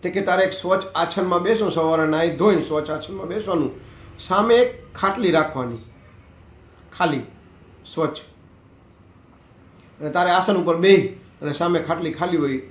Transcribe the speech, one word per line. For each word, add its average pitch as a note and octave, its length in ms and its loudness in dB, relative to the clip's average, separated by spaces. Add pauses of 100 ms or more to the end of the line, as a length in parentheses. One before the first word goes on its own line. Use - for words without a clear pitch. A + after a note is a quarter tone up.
તો - 80 -6
કે F#3+ 120 -4
તારે F#3+ 200 2
એક F#3+ 100 0
સ્વચ્છ F#3 420 -2
આસનમાં F3 480 0
બેસો, G#3+ 280 0
સવારે D#3+ 360 0
નાહી D#3+ 300 0
ધોઈને F3+ 260 2
સ્વચ્છ D3+ 280 -4
આસનમાં F#3 380 -10
બેસવાનું, F3+ 420 -2 (500)
સામે G#3+ 340 2
એક B3 400 2
ખાટલી G3 360 -2
રાખવાની B2 520 -2 (1160)
ખાલી D3+ 260 -2 (720)
સ્વચ્છ, D#3 260 -4 (1800)
અને D3+ 100 -8
તારે F3 200 0
આસન F#3 260 2
ઉપર E3+ 200 0
બેહી F3+ 300 6 (360)
અને D3 100 -6
સામે E3+ 280 0
ખાટલી E3+ 320 -4
ખાલી F3 240 -2
હોય C3+ 340 0